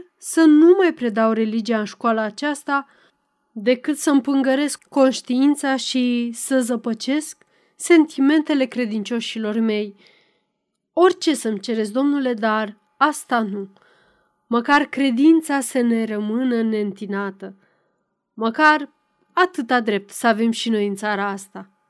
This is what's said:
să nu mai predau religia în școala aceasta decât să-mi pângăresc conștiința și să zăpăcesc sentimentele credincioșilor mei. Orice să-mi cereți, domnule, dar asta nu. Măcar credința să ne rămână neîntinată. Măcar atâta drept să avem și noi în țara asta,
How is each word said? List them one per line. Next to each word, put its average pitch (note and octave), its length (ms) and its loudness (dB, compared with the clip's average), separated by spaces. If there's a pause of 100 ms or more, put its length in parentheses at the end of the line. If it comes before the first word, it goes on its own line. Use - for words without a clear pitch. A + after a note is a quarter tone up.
(180)
să - 260 0
nu D#4 340 8
mai F4+ 160 2
predau A3+ 380 0
religia A3 480 -2
în G#3+ 60 -4
școala A3+ 360 -2
aceasta C#4 680 -4 (640)
decât B3 460 -2
să-mi C#4 240 2
pângăresc C4+ 680 -2
conștiința C4+ 840 2
și A#3+ 580 -2
să C4 260 -2
zăpăcesc A#3+ 880 -4 (300)
sentimentele D4+ 920 2
credincioșilor A3+ 920 -4
mei. G#3 360 -2 (960)
Orice E4+ 400 2
să-mi A3 260 -6
cereți, G#3+ 320 -4
domnule, C4+ 420 0
dar G#3+ 440 -4 (200)
asta C4 440 0
nu. G3 280 -8 (800)
Măcar C#4+ 360 2
credința C#4 760 2
să B3+ 220 -2
ne A3+ 240 0
rămână A3 560 -2
neîntinată. G3 920 -6 (800)
Măcar D4 600 0 (400)
atâta C#4 480 0
drept G3+ 280 -4
să - 180 -4
avem A3+ 240 2
și A3+ 180 -4
noi G#3 180 0
în G3 80 -6
țara G3+ 320 -4
asta, G3 420 -12 (200)